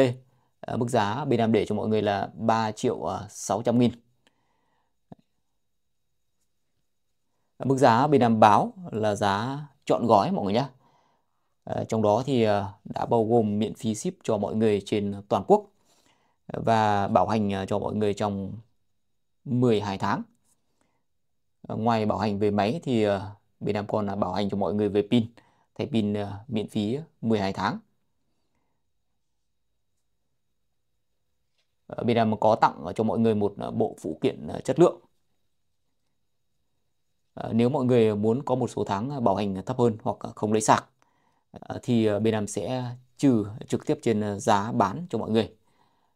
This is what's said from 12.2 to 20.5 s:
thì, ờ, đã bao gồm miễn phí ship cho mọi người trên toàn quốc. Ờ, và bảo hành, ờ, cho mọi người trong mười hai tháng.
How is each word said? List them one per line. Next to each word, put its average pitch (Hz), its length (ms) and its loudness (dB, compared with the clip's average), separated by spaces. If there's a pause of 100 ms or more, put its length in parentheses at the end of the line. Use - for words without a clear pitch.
thì, 131 160 2
ờ, 101 260 0 (160)
đã - 220 -8
bao 117 200 2
gồm 107 320 2
miễn 110 160 -2
phí 110 200 -4
ship 180 200 -6 (100)
cho 110 140 0
mọi 101 180 -4
người 107 300 2
trên 101 420 -4
toàn 110 180 0
quốc. 208 200 4 (800)
Ờ, - 200 -8
và 107 420 2
bảo 92 200 2
hành, 104 240 0
ờ, 98 140 -4
cho 104 120 -2
mọi 101 160 -6
người 104 200 0
trong 98 380 -6 (920)
mười 120 360 2
hai 101 180 -4
tháng. 104 240 -2 (1500)